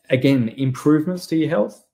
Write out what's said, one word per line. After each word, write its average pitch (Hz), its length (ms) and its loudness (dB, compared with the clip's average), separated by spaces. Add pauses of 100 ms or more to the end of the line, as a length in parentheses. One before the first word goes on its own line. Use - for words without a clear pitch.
(100)
again, 127 400 2
improvements 151 800 -2
to 165 80 -2
your 156 120 0
health, - 460 -4